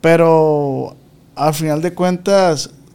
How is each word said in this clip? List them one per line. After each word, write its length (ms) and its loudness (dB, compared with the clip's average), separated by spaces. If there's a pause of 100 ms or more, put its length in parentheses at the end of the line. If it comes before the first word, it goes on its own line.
pero 960 2 (380)
al 200 -2
final 280 -4
de 120 -4
cuentas, 760 0 (240)